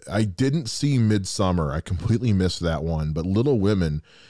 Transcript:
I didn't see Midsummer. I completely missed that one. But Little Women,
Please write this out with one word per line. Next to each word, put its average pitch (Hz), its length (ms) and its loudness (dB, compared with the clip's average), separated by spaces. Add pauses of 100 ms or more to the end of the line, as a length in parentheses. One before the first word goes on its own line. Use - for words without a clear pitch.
I 104 140 0
didn't 127 460 -2
see 143 280 0
Midsummer. 95 760 0
I 78 80 -4
completely 110 500 0
missed 92 300 0
that 82 220 -2
one. 78 280 -2
But 82 140 -4
Little 113 340 2
Women, 92 420 0 (280)